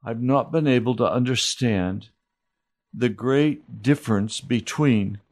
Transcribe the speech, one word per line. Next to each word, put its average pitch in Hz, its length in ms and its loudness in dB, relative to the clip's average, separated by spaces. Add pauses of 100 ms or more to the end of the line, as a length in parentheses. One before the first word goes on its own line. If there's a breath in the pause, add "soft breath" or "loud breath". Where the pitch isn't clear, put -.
I've 117 200 -6
not 131 280 0
been 160 140 0
able 123 300 2
to 113 100 0
understand 110 1040 0 (840)
the 120 180 0
great 131 760 -2
difference 110 580 0
between 110 800 0 (120)